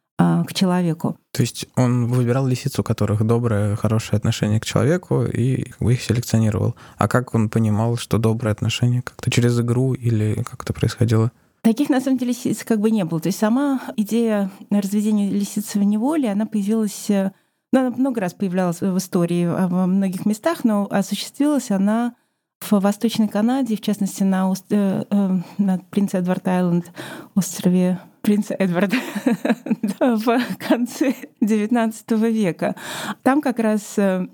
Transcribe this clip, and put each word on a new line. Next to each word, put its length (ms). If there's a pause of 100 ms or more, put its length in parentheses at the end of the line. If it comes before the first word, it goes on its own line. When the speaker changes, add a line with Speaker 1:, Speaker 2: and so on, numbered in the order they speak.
(200)
Speaker 1:
э, 280
к 60
человеку. 640 (140)
Speaker 2:
То 100
есть 240 (120)
он 300
выбирал 380
лисиц, 320
у 60
которых 420
доброе, 520
хорошее 400
отношение 420
к 60
человеку, 580
и 400
как 160
бы 140
их 80
селекционировал. 760 (220)
А 100
как 260
он 160
понимал, 480
что 200
доброе 340
отношение? 500
Как-то 300
через 280
игру 340
или 500
как 200
это 100
происходило? 580 (320)
Speaker 1:
Таких, 260
на 120
самом 160
деле, 140
лисиц 340
как 160
бы 100
не 140
было. 160
То 60
есть 120
сама 400 (160)
идея 560 (180)
разведения 600
лисиц 460
в 80
неволе, 480
она 160
появилась, 600
э, 220 (400)
ну, 80
она 160
много 240
раз 140
появлялась 480
в 160
истории, 480
а, 220
во 180
многих 400
местах, 380
но 260
осуществилась 840
она 440 (440)
в 200
Восточной 480
Канаде, 480
в 60
частности, 420
на 260
ост-, 220
э, 380
э, 300 (200)
на 180 (140)
Принц 240
Эдвард 320
Айленд, 440 (440)
острове 640 (220)
Принца 320
Эдварда, 440 (280)
<laughs> 100 (640)
да, 160
в 240 (200)
конце 560 (260)
девятнадцатого 880
века. 460 (480)
Там 180
как 180
раз, 380
э, 360